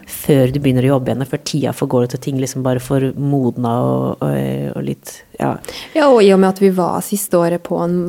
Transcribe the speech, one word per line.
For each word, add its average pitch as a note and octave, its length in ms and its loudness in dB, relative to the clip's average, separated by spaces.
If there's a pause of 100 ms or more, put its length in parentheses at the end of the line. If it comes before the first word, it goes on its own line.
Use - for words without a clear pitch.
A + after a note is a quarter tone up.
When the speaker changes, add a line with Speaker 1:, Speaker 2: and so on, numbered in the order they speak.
Speaker 1:
Før C3 460 2
du C#3+ 80 -2
begynner B2+ 240 2
å C3+ 160 2
jobbe B2+ 80 -6
igjen, B2 180 -2
før - 160 -6
tida B2 300 -2
får C#3 160 -4
gå C3 160 2
ut, B2 100 -4
og B2+ 60 -8
ting C3+ 180 -4
liksom C3 240 -4
bare B2+ 160 0
får C3+ 380 -2
modna B2+ 680 0
og, C3 400 -2
og, C#3 540 -4
og C3+ 80 -6
litt, - 380 -10 (180)
ja. - 160 -2 (360)
Speaker 2:
Ja, D4+ 160 2
og A#3+ 140 6
i G3 80 8
og F#3+ 80 6
med F#3+ 120 6
at F#3+ 100 -8
vi G3 100 6
var F3+ 300 0
siste - 360 -6
året E3+ 280 0
på E3+ 180 -2
en F3 260 -2